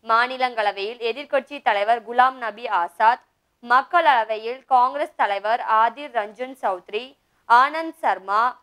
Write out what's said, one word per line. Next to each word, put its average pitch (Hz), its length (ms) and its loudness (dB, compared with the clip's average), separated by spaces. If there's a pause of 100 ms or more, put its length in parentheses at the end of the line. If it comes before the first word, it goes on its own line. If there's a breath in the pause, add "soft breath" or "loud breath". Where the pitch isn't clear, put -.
மாநிலங்களவையில் 226 1040 -2
எதிர்க்கட்சி 285 560 -4
தலைவர் 214 400 0
குலாம் 254 380 0
நபி 220 200 -8 (160)
ஆசாத், 220 420 0 (400)
மக்களவையில் 247 1080 0
காங்கிரஸ் 277 480 0
தலைவர் 208 420 -2 (200)
ஆதிர் 233 360 -4
ரஞ்சன் 233 460 -10
சௌத்ரி, 202 400 -6 (560)
ஆனந்த் 320 400 -2
சர்மா 196 420 0 (200)